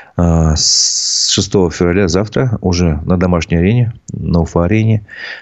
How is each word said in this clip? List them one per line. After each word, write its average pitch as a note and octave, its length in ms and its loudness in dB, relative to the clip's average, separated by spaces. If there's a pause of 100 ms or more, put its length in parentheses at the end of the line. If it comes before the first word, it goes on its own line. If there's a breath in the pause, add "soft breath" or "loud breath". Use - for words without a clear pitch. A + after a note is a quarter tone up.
(160 loud breath)
э, E2 400 4
с - 720 -2
шестого F#2+ 420 0
февраля, F2+ 380 0
завтра, G#2+ 520 -2
уже F2 440 0
на F2+ 120 0
домашней F2 420 0
арене, A2+ 360 2 (180)
на - 280 0
Уфа-арене. G#2+ 680 0 (360 loud breath)